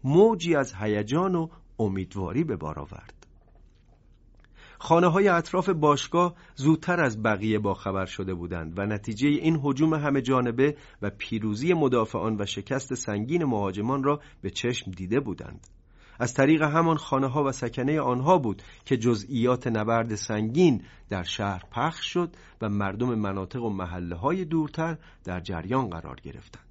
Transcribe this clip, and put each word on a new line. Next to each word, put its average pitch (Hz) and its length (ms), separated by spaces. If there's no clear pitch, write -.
موجی 170 500
از 131 200
هیجان 107 600
و 165 140
امیدواری 95 680
به 123 120
بار 76 220
آورد. - 480
خانه‌های 180 500
اطراف 180 400
باشگاه 165 640
زودتر 160 500
از 110 180
بقیه 107 360
باخبر 95 460
شده 92 300
بودند 85 440
و 101 80
نتیجه 107 420
این 156 360
هجوم 147 300
همه 143 280
جانبه 127 540
و 101 160
پیروزی 110 560
مدافعان 113 640
و 101 60
شکست 131 480
سنگین 120 500
مهاجمان 110 580
را 147 180
به 95 100
چشم 120 400
دیده 95 300
بودند. - 460
از 123 160
طریق 147 280
همان 160 340
خانه‌ها 135 480
و 135 80
سکنه 131 480
آنها 135 380
بود 104 240
که 131 120
جزئیات 123 680
نبرد 113 480
سنگین 110 680
در 92 140
شهر 98 480
پخش 147 420
شد 175 240
و 110 80
مردم 101 460
مناطق 98 480
و 113 80
محله‌های 90 720
دورتر 160 540
در 90 160
جریان 98 480
قرار 80 340
گرفتند. - 480